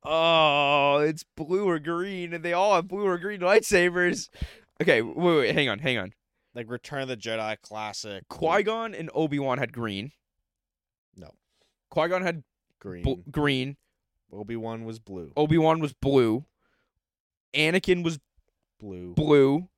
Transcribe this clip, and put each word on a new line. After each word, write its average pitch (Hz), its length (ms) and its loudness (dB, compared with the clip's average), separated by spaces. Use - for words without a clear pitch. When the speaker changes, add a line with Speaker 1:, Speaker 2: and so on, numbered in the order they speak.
Speaker 1:
Oh, 147 960 4
it's 156 240 0
blue 185 340 -2
or 165 100 0
green, 170 540 -6
and 165 100 -10
they 170 100 -4
all 196 220 2
have 175 120 0
blue 196 180 -4
or 185 140 2
green 196 220 -8
lightsabers. 180 880 2
Okay, 147 220 4
wait, - 120 -8
wait, 127 160 2
hang 139 160 0
on, 101 100 -2
hang 127 200 -2
on. 95 140 -10
Speaker 2:
Like 117 140 -12
Return 135 340 -10
of 131 40 -8
the 127 100 -6
Jedi 110 440 -6
classic. 107 640 -12
Speaker 1:
Qui-Gon 196 680 -2
and 160 180 -10
Obi-Wan 139 460 -2
had 120 120 -4
green. 110 400 -6
Speaker 2:
No. 82 140 -20
Speaker 1:
Qui-Gon 175 320 0
had 170 200 -6
Speaker 2:
Green. 90 240 -12
Speaker 1:
bl-, 127 260 -4
green. 143 480 -6
Speaker 2:
Obi-Wan 113 520 -10
was 113 120 -12
blue. 92 400 -14
Speaker 1:
Obi-Wan 160 420 2
was 151 140 -4
blue. 127 520 2
Anakin 175 500 0
was 165 160 -4
Speaker 2:
Blue. 90 340 -12
Speaker 1:
blue. 151 540 4